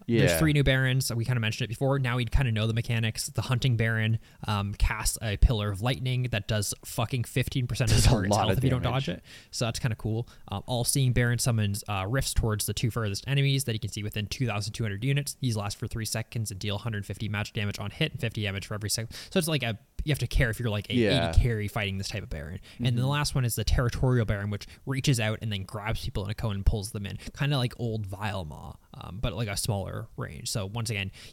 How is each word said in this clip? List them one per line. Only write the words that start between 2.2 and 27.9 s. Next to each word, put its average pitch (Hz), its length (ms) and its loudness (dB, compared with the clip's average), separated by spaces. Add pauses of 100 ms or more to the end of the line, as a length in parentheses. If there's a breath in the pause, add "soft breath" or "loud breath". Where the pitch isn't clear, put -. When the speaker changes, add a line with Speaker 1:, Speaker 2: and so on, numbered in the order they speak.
Speaker 1:
kinda 120 260 4
know 110 160 2
the 113 60 2
mechanics. 113 540 -2
The - 140 -2
Hunting 127 340 2
Baron, 110 440 2 (260 soft breath)
um, 101 280 0
casts - 480 2
a 104 160 -2
Pillar 104 340 4
of 92 100 -4
Lightning 127 480 -2
that 104 160 -4
does 107 260 -2 (120)
fucking 120 400 -4
fifteen 127 420 -2
percent 113 240 0
of 113 60 6
Speaker 2:
Does 110 100 8
a - 40 8
Speaker 1:
target's 104 260 4
Speaker 2:
lot 107 60 6
Speaker 1:
health 98 100 4
Speaker 2:
of 95 60 0
Speaker 1:
if 127 60 2
you 127 60 4
don't 127 120 2
Speaker 2:
damage. 123 240 0
Speaker 1:
dodge 175 100 -2
it. - 80 -14 (260 loud breath)
So - 140 -2
that's 117 160 -2
kinda 110 160 -2
cool. 110 320 -2 (200 soft breath)
Um, 101 180 -4
All-Seeing 123 460 4
Baron 120 280 4
summons, 107 480 2
uh, 98 200 -2
rifts 131 260 0
towards 107 320 2
the 104 80 -2
two 113 180 0
furthest 104 340 -2
enemies 139 380 2
that 117 80 -2
he 110 80 -2
can 98 100 -6
see 104 140 -6
within 107 240 -4
two - 180 -2
thousand 104 280 -4
two 113 100 -4
hundred 101 180 -4
units. 139 380 -2
These 117 160 0
last 104 220 -4
for 110 100 -6
three 113 160 -6
seconds - 480 -6
and 95 80 -10
deal 101 180 -2
hundred 107 280 -6
fifty 104 220 -6
magic 104 260 -4
damage 104 260 -4
on 101 100 -6
hit - 220 -4
and - 80 -10
fifty 110 220 -4
damage 98 260 -4
for 110 60 -8
every 104 160 -6
second. - 260 -6 (140)
So - 80 2
it's 165 100 2
like 143 160 0
a 113 160 -2 (240)
you 151 80 0
have 127 80 0
to 123 60 0
care 120 240 4
if 107 100 -2
you're, 117 100 0
like, 104 200 -2
a 120 40 0
Speaker 2:
Yeah. 90 360 4
Speaker 1:
eighty 82 100 6
carry 107 280 4
fighting 98 300 -2
this 98 100 -6
type 98 140 -6
of 120 80 -10
Baron. 76 300 -8 (180 loud breath)
And 123 80 0
then 117 100 2
the 123 60 2
Speaker 2:
Mm-hmm. 131 80 2
Speaker 1:
last 143 240 0
one 131 100 2
is 117 100 0
the 110 100 0
Territorial 127 600 4
Baron, 104 240 -2
which 104 160 -6 (200 loud breath)
reaches 135 340 2
out 107 220 0
and 110 100 -2
then 95 120 -4
grabs 107 400 -4
people 107 200 -2
in 101 60 -4
a 107 40 -4
cone 107 220 -2
and 98 100 0
pulls 101 240 0
them 104 160 -8
in, 95 120 -8 (180 loud breath)
kinda 143 200 0
like 123 220 -2
old 110 300 -2